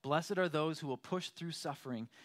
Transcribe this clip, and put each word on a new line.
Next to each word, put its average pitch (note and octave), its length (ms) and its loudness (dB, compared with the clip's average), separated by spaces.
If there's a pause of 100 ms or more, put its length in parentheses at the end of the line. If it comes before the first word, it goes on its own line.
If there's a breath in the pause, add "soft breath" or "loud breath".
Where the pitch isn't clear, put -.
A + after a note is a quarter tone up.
Blessed E3 340 2
are F3+ 120 4
those D#3 300 2
who D#3 80 -4
will B2+ 100 0
push - 320 -4
through E3+ 240 -8
suffering B2+ 560 -4 (160 loud breath)